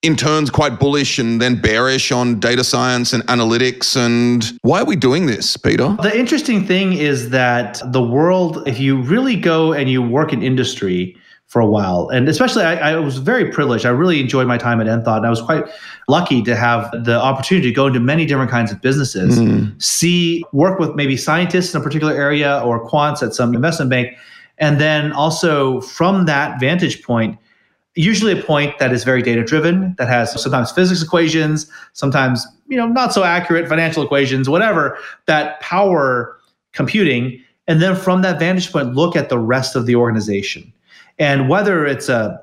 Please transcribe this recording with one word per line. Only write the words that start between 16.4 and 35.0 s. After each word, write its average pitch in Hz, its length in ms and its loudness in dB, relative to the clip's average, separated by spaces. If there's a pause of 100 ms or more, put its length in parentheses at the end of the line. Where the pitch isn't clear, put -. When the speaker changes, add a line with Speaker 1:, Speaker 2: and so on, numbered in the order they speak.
Speaker 2:
to 117 140 0
have 117 340 0 (140)
the 117 160 2
opportunity 135 480 0
to 113 60 -2
go 139 120 2
into 127 140 2
many 151 240 2
different 135 260 0
kinds 117 220 0
of 95 80 -12
businesses, 127 580 0
Speaker 1:
Mm. 107 420 0
Speaker 2:
see, 170 640 0 (100)
work 180 260 2
with 151 160 -2
maybe 139 220 0
scientists 175 580 0
in 143 60 0
a 131 40 -6
particular 151 300 -2
area 143 500 0
or 117 240 -2
quants 147 340 0
at 113 120 -4
some 120 200 0
investment 143 360 0
bank, 123 260 -2 (400)
and 147 240 2
then 151 320 0
also 147 720 0
from 185 420 0
that 147 340 -2
vantage 147 440 0
point, 113 360 -2 (560)
usually 202 380 2
a - 100 -2
point 147 360 0
that 131 120 0
is 117 140 -2
very 127 160 2
data-driven, 156 760 0
that 123 100 -2
has 123 320 0
sometimes 123 320 -2
physics 180 300 2
equations, 160 680 0 (220)
sometimes, 131 540 -2 (220)
you 262 100 -2
know, 233 80 0
not 240 260 0
so 196 120 2
accurate 170 440 0
financial 160 340 0
equations, 135 460 0
whatever, 165 480 0 (300)